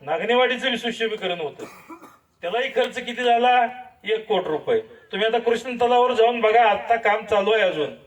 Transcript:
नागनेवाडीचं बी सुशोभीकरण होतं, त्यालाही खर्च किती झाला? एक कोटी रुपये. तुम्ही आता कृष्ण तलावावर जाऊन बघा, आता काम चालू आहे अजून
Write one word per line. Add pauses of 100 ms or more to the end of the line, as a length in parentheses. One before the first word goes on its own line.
नागनेवाडीचं
बी
सुशोभीकरण
होतं, (760)
त्यालाही
खर्च
किती
झाला? (380)
एक
कोटी
रुपये.
तुम्ही
आता
कृष्ण
तलावावर
जाऊन
बघा,
आता
काम
चालू
आहे
अजून (120)